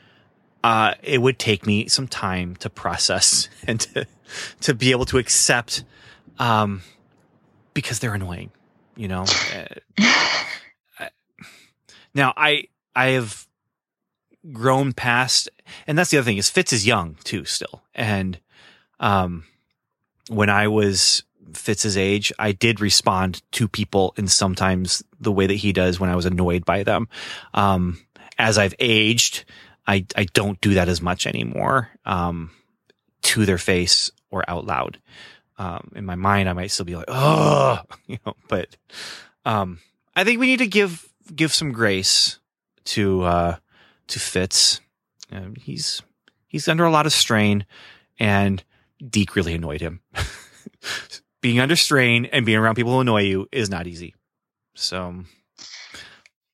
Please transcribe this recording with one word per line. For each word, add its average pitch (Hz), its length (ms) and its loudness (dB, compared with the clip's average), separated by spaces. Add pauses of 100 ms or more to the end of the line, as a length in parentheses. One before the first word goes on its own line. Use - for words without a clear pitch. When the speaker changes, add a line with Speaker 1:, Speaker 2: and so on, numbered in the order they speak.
(640)
Speaker 1:
uh, 110 400 4
it 135 180 0
would 127 160 2
take 110 300 0
me 104 200 0
some 135 200 0
time 92 500 -4
to - 120 -10
process - 760 0 (100)
<laughs> - 100 -20
and 117 140 0
to, - 260 -6 (540)
to 147 120 2
be 127 160 2
able 127 160 2
to 131 140 0
accept, - 640 0 (560)
um, 107 420 2 (920)
because 127 240 -4
they're 110 160 -4
annoying, 92 360 -10 (440)
you 107 120 -8
know? 92 220 -4
Speaker 2:
<laughs> - 60 0 (600)
Speaker 1:
Uh, 202 60 4 (960)
I, - 100 -12 (1040)
now, 135 200 2
I, 147 320 2 (280)
I 127 140 4
have 123 360 -2 (1080)
grown 131 420 2
past, 123 560 -2 (380)
and 151 100 0
that's 175 120 4
the 156 80 4
other 131 80 2
thing, 107 120 2
is 98 120 0
Fitz - 240 0
is 104 140 0
young, 87 360 0
too, 82 220 -6
still. - 380 -8 (100)
And, 98 460 -4 (600)
um, 92 440 0 (840)
when 104 220 2
I 104 200 2
was 101 540 2 (300)
Fitz's 104 440 -2
age, 101 420 0
I 107 120 0
did 104 300 0
respond 95 600 2 (120)
to 110 140 0
people 98 500 0
in 101 100 -2
sometimes 92 760 0 (160)
the 110 120 -2
way 95 160 4
that 98 60 2
he 101 180 0
does 90 280 2
when 92 100 0
I 90 60 0
was 87 100 0
annoyed 90 400 0
by 95 180 0
them. 107 240 0 (460)
Um, 92 460 0 (400)
as 110 180 4
I've 98 220 4
aged, 113 640 2 (400)
I, 98 200 2 (100)
I 104 80 0 (100)
don't 101 280 0
do 101 140 4
that 87 140 2
as 85 120 -2
much 87 260 -4
anymore, 60 640 -2 (160)
um, 87 460 -4 (720)
to 110 220 2
their 92 140 2
face 90 500 0 (220)
or 95 180 -4
out 87 160 -6
loud. 69 340 -4 (580)
Um, 87 380 -10
in 98 100 -10
my 90 100 -6
mind, 98 340 2
I 90 40 0
might 90 180 -6
still 98 140 -4
be 87 100 -8
like, 82 120 -10
"Ugh," 143 800 4 (120)
<laughs> - 100 -20
you 104 180 -10
know, 104 100 -8 (120)
but, - 280 -4 (720)
um, 98 340 -2 (360)
I 180 80 2
think 233 160 2
we 254 80 2
need 262 120 2
to 254 80 2
give, 190 400 0 (280)
give 156 180 0
some 151 180 -2
grace 101 680 0 (460)
to, 95 380 0
uh, 85 320 0 (520)
to - 120 -8
Fitz. - 640 0 (500)
Um, 98 240 -14
he's, - 460 -8 (460)
he's 151 200 -8
under 165 180 2
a 165 60 4
lot 151 140 4
of 151 80 0
strain, 104 520 2 (540)
and 98 440 2 (440)
Deke 104 280 0
really 85 180 0
annoyed 80 280 -6
him. 85 180 -8 (140)
<laughs> - 1300 -12
Being 120 180 2
under 135 160 2
strain 123 500 4
and 127 200 0
being 110 120 4
around 110 180 2
people 120 180 0
who 131 80 4
annoy 113 220 4
you 98 280 0
is 110 180 -4
not 87 180 -6
easy. 85 280 -14 (580)
So 90 520 -6 (1300)